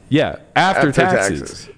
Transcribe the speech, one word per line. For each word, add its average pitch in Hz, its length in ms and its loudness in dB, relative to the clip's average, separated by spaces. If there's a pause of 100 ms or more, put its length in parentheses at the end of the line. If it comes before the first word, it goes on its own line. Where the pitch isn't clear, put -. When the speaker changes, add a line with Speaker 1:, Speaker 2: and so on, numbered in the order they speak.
Speaker 1:
Yeah, 127 280 0 (180)
after 151 340 2
Speaker 2:
After - 20 -2
Speaker 1:
taxes. 101 480 0
Speaker 2:
taxes. - 380 -14